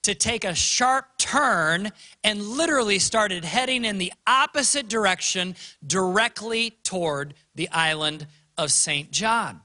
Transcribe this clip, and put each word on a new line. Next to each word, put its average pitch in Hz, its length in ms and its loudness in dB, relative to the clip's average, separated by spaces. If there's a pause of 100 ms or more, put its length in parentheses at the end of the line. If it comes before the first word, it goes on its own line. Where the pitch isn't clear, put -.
to 202 140 0
take 226 280 -2
a 180 120 -2
sharp 254 500 2 (120)
turn 196 720 2 (320)
and 208 180 0
literally 240 560 2
started 190 460 0
heading 247 400 0
in 208 140 -2
the 190 140 -4 (140)
opposite 269 640 2
direction, 185 680 0 (320)
directly 220 840 0 (120)
toward 147 520 -4 (200)
the 160 140 -6
island 156 580 0 (320)
of 151 140 0
Saint 147 400 0
John. 196 520 -2